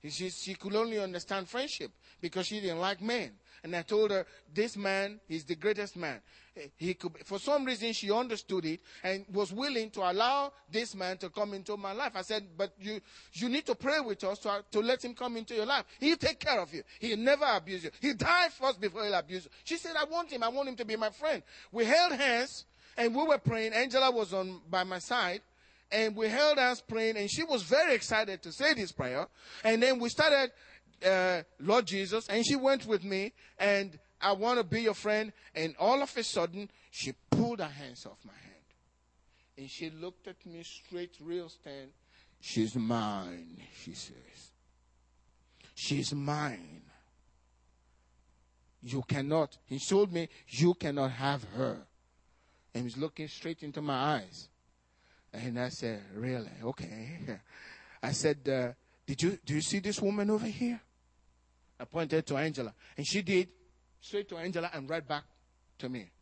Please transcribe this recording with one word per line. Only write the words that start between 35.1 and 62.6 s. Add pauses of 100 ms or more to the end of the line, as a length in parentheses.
And
all
of
a
sudden, (220)
she (160)
pulled
her
hands
off
my
hand. (920)
And
she
looked
at
me
straight,
real
stern. (480)
"She's
mine," (160)
she
says. (1200)
"She's
mine. (2000)
You
cannot,"
he
told
me, (180)
"you
cannot
have (120)
her." (840)
And
he's
looking
straight
into
my
eyes. (840)
And
I
said, (100)
"Really? (120)
Okay." (240)
<laughs>
I
said,
uh, (320)
"Did
you,
do
you
see
this
woman
over
here?" (1000)
I
pointed
to
Angela. (220)